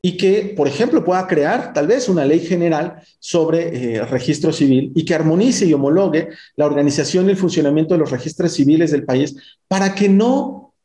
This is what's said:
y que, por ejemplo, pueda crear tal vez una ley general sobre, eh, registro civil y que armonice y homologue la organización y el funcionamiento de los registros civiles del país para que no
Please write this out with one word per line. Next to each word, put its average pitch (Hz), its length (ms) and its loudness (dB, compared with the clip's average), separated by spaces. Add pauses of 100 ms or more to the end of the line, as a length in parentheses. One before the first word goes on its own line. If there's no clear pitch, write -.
y 180 160 -4
que, 196 400 0
por 143 100 0
ejemplo, 220 360 0
pueda 185 240 -2
crear 175 440 0
tal 147 140 -2
vez 226 240 0
una 165 160 2
ley 156 140 2
general 170 640 -2 (160)
sobre, 160 760 -2
eh, 110 80 -4
registro 147 460 -2
civil 135 440 2
y 160 100 0
que 175 80 0
armonice 175 540 2
y 156 60 4
homologue 156 560 0 (260)
la 147 100 0
organización 147 640 0
y 202 40 2
el 190 60 0
funcionamiento 156 560 0
de 165 60 2
los 139 100 0
registros 156 440 -4
civiles 151 360 2
del 143 140 0
país 131 320 -2 (320)
para 190 260 0
que 202 140 0
no 226 680 0 (120)